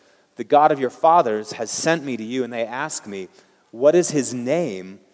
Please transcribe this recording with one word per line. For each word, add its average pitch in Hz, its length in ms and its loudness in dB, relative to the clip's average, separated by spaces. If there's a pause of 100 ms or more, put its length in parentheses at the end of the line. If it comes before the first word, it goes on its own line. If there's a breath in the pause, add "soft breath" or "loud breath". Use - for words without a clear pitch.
(360 soft breath)
'The 120 80 -10
God 147 280 6
of 139 60 0
your 123 120 -2
fathers 120 600 2
has 113 180 -10
sent 165 340 -2
me 123 140 -6
to 110 40 -10
you,' 123 220 -4
and 117 80 -8
they 117 140 -4
ask 135 400 -8
me, 98 240 -12 (420 soft breath)
'What 139 220 4
is 175 160 2
his 135 220 -2
name?' 120 680 -6 (140)